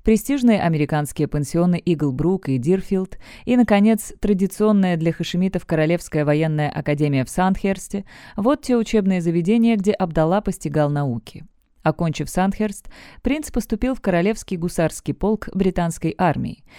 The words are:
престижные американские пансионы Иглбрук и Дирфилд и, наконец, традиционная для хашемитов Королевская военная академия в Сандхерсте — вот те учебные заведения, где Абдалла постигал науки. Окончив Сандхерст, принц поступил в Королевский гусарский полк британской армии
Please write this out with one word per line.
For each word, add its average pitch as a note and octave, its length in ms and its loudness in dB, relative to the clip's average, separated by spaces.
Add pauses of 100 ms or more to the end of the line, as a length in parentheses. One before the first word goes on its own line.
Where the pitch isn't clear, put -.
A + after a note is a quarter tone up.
престижные A#3 560 2
американские D3+ 720 0
пансионы E3+ 560 0
Иглбрук D3+ 640 0
и C3+ 80 2
Дирфилд F#3 600 -2 (280)
и, B3 100 2
наконец, A3 640 4
традиционная G3 800 2
для D#3+ 160 0
хашемитов F3 520 -2
Королевская D#3 600 0
военная D3+ 440 0
академия C#3+ 540 0
в A#2+ 60 -8
Сандхерсте — F#3+ 720 -2 (320)
вот C#4 280 0
те B3 120 0
учебные G3+ 460 2
заведения, G3+ 560 2
где G3 160 0
Абдалла E3+ 480 0
постигал D3+ 480 -2
науки. C#3+ 560 -4 (380)
Окончив D#3 460 -2
Сандхерст, G3 600 -2 (320)
принц D4 280 -2
поступил A#3+ 460 -2
в - 60 -10
Королевский F#3+ 560 -2
гусарский E3 560 -2
полк G#3 400 -2
британской F3+ 640 -2
армии C3+ 480 -2 (140)